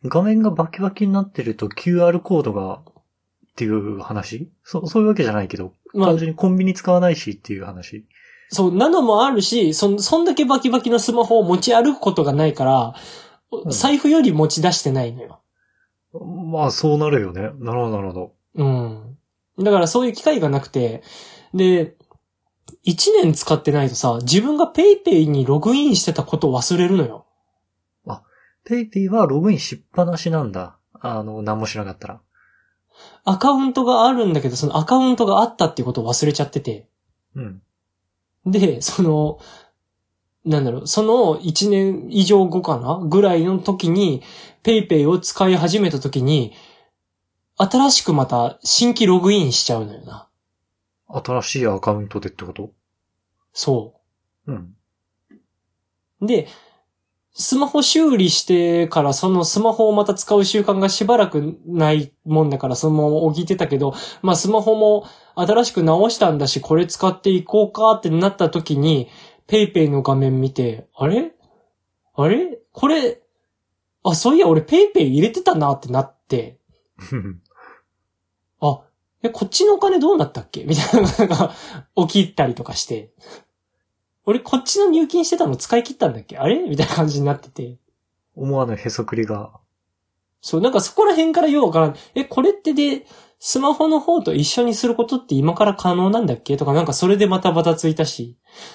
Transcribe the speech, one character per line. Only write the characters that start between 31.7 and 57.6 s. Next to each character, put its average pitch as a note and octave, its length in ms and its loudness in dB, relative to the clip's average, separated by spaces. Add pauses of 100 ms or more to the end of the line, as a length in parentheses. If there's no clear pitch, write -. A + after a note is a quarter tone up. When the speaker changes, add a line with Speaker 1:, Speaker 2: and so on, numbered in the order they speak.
Speaker 1:
な G#2 80 -8
か F#2+ 60 -10
っ - 80 -18
た - 100 -16
ら。 - 120 -20 (1040)
Speaker 2:
ア F#3+ 140 0
カ C4+ 120 2
ウ C4+ 160 0
ン B3+ 60 -2
ト B3+ 120 -2
が A#3+ 220 4
あ C4 60 4
る A#3 140 0
ん F3 60 0
だ D3 80 0
け B2+ 80 -4
ど、 B2 80 -6
そ D3 100 -2
の D3 120 -2
ア D#3+ 60 0
カ B3+ 120 4
ウ B3+ 160 4
ン A#3+ 40 2
ト A#3 100 0
が G3 140 4
あ A3+ 40 4
っ A#3 120 -4
た E3+ 100 2
っ D#3+ 80 -8
て B2 80 -4
い - 20 -8
う - 20 -6
こ B2 60 -4
と A#2+ 100 -4
を A#2+ 100 -4
忘 D3+ 140 0
れ D3 60 2
ち D3 80 -4
ゃ C#3+ 40 -2
っ - 60 -6
て C#3+ 100 -6
て。 G#2+ 280 -10 (460)
Speaker 1:
う C3 80 -12
ん。 F#2+ 200 -16 (840)
Speaker 2:
で、 F#3 340 2
そ - 220 -2
の、 D3+ 360 0 (1040)
な D3+ 160 0
ん C3+ 40 -2
だ A#2+ 60 -2
ろ B2+ 100 -8
う、 - 60 -14
そ - 160 0
の G#3+ 400 2
一 F#3 260 0
年 G3 420 0
以 G3 140 2
上 F#3+ 220 6
後 F3+ 160 -2
か C#3 160 -2
な？ C#3+ 260 -6
ぐ E3 160 4
ら F#3 160 4
い E3 80 2
の F#3 140 0
時 F#3 320 -2
に、 F3 320 0 (400)
PayPay E3+ 460 2
を F3+ 100 2
使 F#3+ 300 0
い F#3 80 4
始 E3+ 240 0
め F3 100 0
た C#3 100 -6
時 C3+ 220 -4
に、 C3+ 320 0 (1000)
新 B3+ 340 2
し - 120 2
く D#3+ 120 0
ま C3+ 100 0
た A#2+ 380 -2
新 - 280 2
規 A#3 160 0
ロ F#3 140 4
グ F#3+ 120 4
イ G3+ 100 2
ン C3 100 -2
し - 120 0
ち B2 80 -2
ゃ A2+ 60 -2
う G#2+ 60 -8
の G#2 80 -12
よ - 120 -20
な。 - 240 -20 (800)
Speaker 1:
新 B2 340 -6
し - 180 -6
い A#2+ 60 0
ア G2 140 0
カ G#2+ 120 -2
ウ G#2 80 -4
ン G2+ 80 -10
ト G2+ 120 -10
で F#2+ 100 -10
っ - 20 -12
て - 120 -18
こ F2 80 -14
と？ - 180 -16 (840)
Speaker 2:
そ A#2 480 -4 (460)
う。 C#3+ 60 -10
Speaker 1:
う - 20 -10
ん。 F#2 200 -16 (1500)
Speaker 2:
で、 G#3 260 -2 (840)
ス - 240 0
マ C#4 100 0